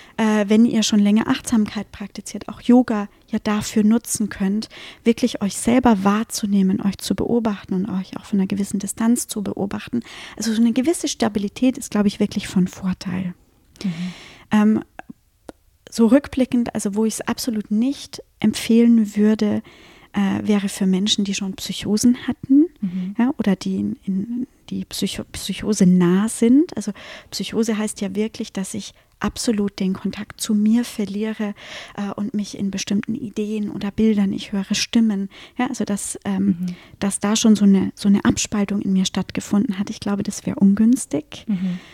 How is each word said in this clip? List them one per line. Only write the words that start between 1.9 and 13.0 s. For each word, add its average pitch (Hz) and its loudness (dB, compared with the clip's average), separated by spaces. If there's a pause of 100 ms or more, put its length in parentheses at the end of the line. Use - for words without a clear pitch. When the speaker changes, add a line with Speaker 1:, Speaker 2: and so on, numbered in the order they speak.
Speaker 1:
praktiziert, - -12
auch - -14
Yoga 240 4 (180)
ja 214 -4
dafür 214 0
nutzen 214 2
könnt, 202 -4 (340)
wirklich - 0
euch 196 -2
selber 233 2
wahrzunehmen, 202 0
euch 196 -2
zu - -4
beobachten 220 -2
und 185 -2
euch 185 -6
auch - -16
von - -2
einer 190 2
gewissen 196 -2
Distanz 226 -2
zu 214 -8
beobachten. 202 -6 (360)
Also 220 -2
so 214 2
eine 233 4
gewisse 277 0
Stabilität 220 -2
ist, - -12
glaub 208 2
ich, - -2
wirklich 208 -2
von 185 2
Vorteil. 185 -6 (480)